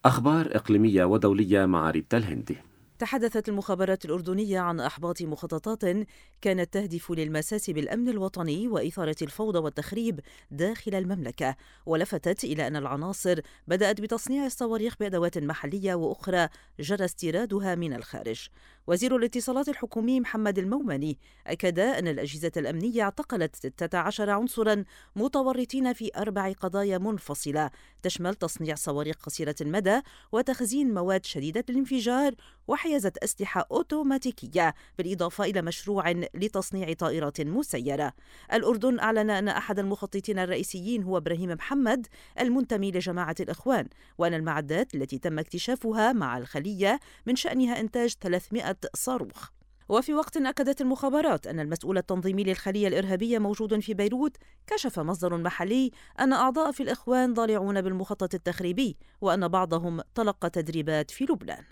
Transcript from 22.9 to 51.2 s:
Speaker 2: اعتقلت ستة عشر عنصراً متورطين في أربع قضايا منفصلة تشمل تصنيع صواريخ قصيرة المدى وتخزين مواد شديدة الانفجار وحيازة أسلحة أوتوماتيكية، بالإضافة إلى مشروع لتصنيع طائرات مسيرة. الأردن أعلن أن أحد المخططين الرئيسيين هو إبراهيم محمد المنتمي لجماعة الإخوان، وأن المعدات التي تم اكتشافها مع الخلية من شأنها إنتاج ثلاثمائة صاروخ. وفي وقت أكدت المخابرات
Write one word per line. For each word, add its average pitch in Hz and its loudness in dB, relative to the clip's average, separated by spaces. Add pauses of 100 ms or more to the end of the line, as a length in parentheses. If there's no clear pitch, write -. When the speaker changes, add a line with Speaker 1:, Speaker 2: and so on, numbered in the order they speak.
Speaker 2:
اعتقلت 202 -2
ستة 165 -4
عشر 208 -2
عنصراً 214 2 (320)
متورطين 254 0
في 226 -6
أربع 196 -2
قضايا 196 0
منفصلة 151 -2 (320)
تشمل 180 -2
تصنيع 160 -4
صواريخ 147 -4
قصيرة 151 -6
المدى 190 2 (320)
وتخزين 254 2
مواد 190 2
شديدة 156 -4
الانفجار 254 2 (340)
وحيازة 277 0 (120)
أسلحة - -2
أوتوماتيكية، 262 0 (240)
بالإضافة 180 -2
إلى 190 0
مشروع 175 -2 (240)
لتصنيع 190 -2
طائرات 156 -2
مسيرة. 143 -2 (400)
الأردن 233 2
أعلن 214 2
أن 202 0
أحد 196 -2
المخططين 196 -2
الرئيسيين 185 -2
هو 185 0
إبراهيم 170 -2
محمد 240 0 (340)
المنتمي 240 2
لجماعة 175 -2
الإخوان، 185 0 (300)
وأن 170 4
المعدات 160 0
التي 135 -4
تم 156 -2
اكتشافها 220 0
مع 135 0
الخلية 196 0 (260)
من 254 2
شأنها 247 0
إنتاج 233 0
ثلاثمائة 185 -2 (180)
صاروخ. 233 -4 (400)
وفي 254 2
وقت 311 0
أكدت 277 0
المخابرات 269 2